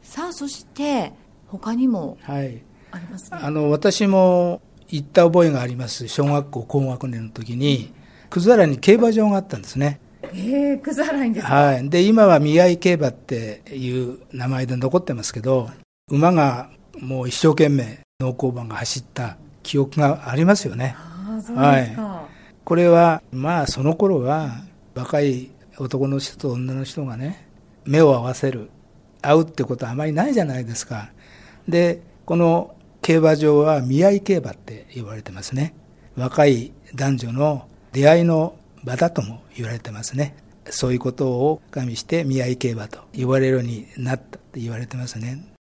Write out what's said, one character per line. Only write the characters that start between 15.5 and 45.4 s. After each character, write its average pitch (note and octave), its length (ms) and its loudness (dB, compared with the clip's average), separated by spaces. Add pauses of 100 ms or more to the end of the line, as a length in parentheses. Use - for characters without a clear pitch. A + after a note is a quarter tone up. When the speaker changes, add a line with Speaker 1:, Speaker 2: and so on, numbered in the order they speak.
Speaker 2:
馬 D#3 220 4
が C#3 400 2 (280)
も C3 240 -6
う B2 60 -6
一 - 60 -8
生 D#3+ 140 4
懸 D3+ 200 4
命 B2+ 300 -2 (200)
農 B2+ 140 -2
耕 C3 160 -2
馬 A#2+ 160 -8
が G#2+ 120 -12
走 A#2 240 -8
っ - 20 -20 (100)
た A#2 240 -8 (240)
記 - 160 -4
憶 C#3 220 0
が C#3+ 320 0
あ B2+ 40 -4
り D3+ 80 2
ま G3 120 6
す G3 120 -6
よ G#2+ 80 -8
ね。 B2 220 -6
Speaker 1:
あ F#3 420 -12
ー、 - 20 -10
そ A#3 120 -12
う - 20 -8
で C4+ 360 4
す - 40 -12
か。 A3+ 60 -8
Speaker 2:
は G3 160 -10
い。 D3+ 100 -16 (360)
こ E3+ 120 0
れ F3 120 4
は、 E3+ 340 6 (100)
ま D3+ 300 -2
あ、 C#3 60 -2
そ - 160 -6
の D#3+ 120 2
頃 F#3+ 260 0
は、 C3+ 420 -4 (320)
若 B2+ 260 -2
い B2+ 300 -2 (260)
男 C3+ 300 -4
の C#3 120 -2
人 - 180 -10
と C#3 160 -6
女 B2+ 200 -6
の C3+ 120 -6
人 C#3+ 200 -10
が A#2 120 -10
ね、 C#3+ 300 -12 (380)
目 D3 160 4
を C#3+ 140 8
合 A#2 60 -2
わ B2 120 -4
せ C3+ 180 -4
る、 G#2+ 200 -12 (500)
会 D#3 200 4
う - 20 0
っ - 20 0
て D#3+ 180 -8
こ B2+ 140 -6
と B2+ 80 -8
は A#2 60 -8
あ B2 40 -8
ま D3 100 -6
り D#3 80 -4
な F#3 140 0
い D4 60 -2
じ A3+ 80 2
ゃ E3+ 40 0
な B2+ 140 -6
い A#2+ 60 -8
で A2+ 80 -10
す - 140 -8
か。 G#2 240 -12 (560)
で、 E3+ 340 2 (240)
こ F3 100 -2
の E3+ 400 2 (260)
競 D#3+ 160 2
馬 D#3 180 6
場 D3 240 4
は D3+ 220 2
見 C3 220 2
合 G3+ 80 6
い G3+ 100 0
競 G3 160 0
馬 A#2+ 140 -6
っ - 60 -18
て - 380 -20
呼 A#2+ 80 -10
ば G#2 120 -12
れ G#2+ 60 -14
て - 100 -16
ま F#2+ 120 -16
す - 100 -10
ね。 D3 220 -4 (400)
若 B2+ 320 2
い A#2+ 240 2 (240)
男 C3+ 220 0
女 A#2 140 -8
の C#3 360 -2 (240)
出 C#3 180 6
会 E3+ 120 8
い - 20 2
の E3 320 2 (280)
場 B2 120 -8
だ E3+ 140 0
と D#3+ 120 -4
も A2+ 200 -10 (140)
言 A#2+ 100 -8
わ A2 60 -8
れ A#2 80 -8
て - 120 -16
ま A2 120 -12
す - 120 -10
ね。 C#3+ 200 -4 (340)
そ - 200 -4
う B2+ 40 2
い B2 40 0
う - 20 -2
こ B2 120 -4
と C3 180 -4
を C#3 320 0 (100)
加 C#3 100 -6
味 A#2+ 140 -6
し - 80 -10
て E3 200 -2
見 C3 180 -2
合 B2 60 -2
い B2+ 100 -2
競 B2 160 -4
馬 A2 140 -10
と - 120 -18 (180)
呼 B2+ 80 -4
ば C3 140 2
れ C3 80 2
る C3 60 2
よ C3 60 0
う A#2+ 40 -4
に A#2 240 -8 (100)
な C3 180 -6
っ - 20 -14
た - 200 -20
っ - 40 -20
て - 180 -18
言 A#2 120 -8
わ A2+ 60 -10
れ A#2+ 80 -10
て A#2 100 -14
ま B2 120 -10
す A2+ 100 -12
ね。 B2+ 260 -10 (260)